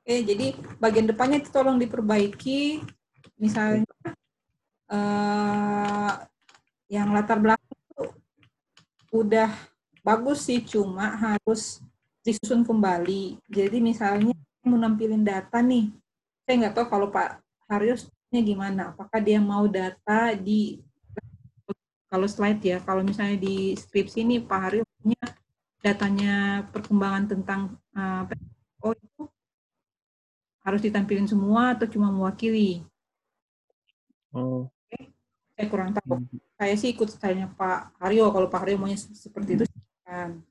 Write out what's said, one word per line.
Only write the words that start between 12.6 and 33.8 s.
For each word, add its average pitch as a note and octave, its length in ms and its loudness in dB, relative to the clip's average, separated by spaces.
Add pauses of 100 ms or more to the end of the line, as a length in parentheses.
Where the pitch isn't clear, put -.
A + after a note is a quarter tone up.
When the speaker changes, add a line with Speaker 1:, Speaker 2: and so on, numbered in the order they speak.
Speaker 1:
kembali. F#3+ 720 0 (160)
Jadi G3+ 320 2
misalnya A3 480 2 (320)
mau A#3+ 160 4
nampilin A3 400 2
data G3+ 400 0
nih, A#3+ 320 2 (560)
saya B3+ 80 4
nggak A3+ 240 2
tahu A#3 80 0
kalau G3+ 240 0
Pak - 320 -4 (240)
Haryo G#3+ 320 0 (320)
gimana, G3 640 -2
apakah A3 240 -4
dia G#3 240 4
mau G#3 240 2
data G#3 640 0
di, G#3 480 -2 (1300)
kalau F#3+ 160 0
slide G#3 400 0
ya, F3+ 160 0
kalau F#3+ 240 -2
misalnya G3+ 320 0
di F#3+ 400 -2
skripsi G3+ 480 -2
ini A#3+ 160 2
Pak G3+ 160 -4
Haryo F#3+ 280 0 (200)
punya A3+ 160 2 (640)
datanya G3+ 880 0
perkembangan G3 560 0
tentang, G3 320 -4 (320)
eh, F#3 320 -4 (560)
oh, A3 160 -2
itu - 320 -18 (1400)
harus G3 160 0
ditampilin G3+ 480 0
semua A3 480 2
atau A#3+ 80 -2
cuma G#3 240 0
mewakili? G3 800 0 (1400)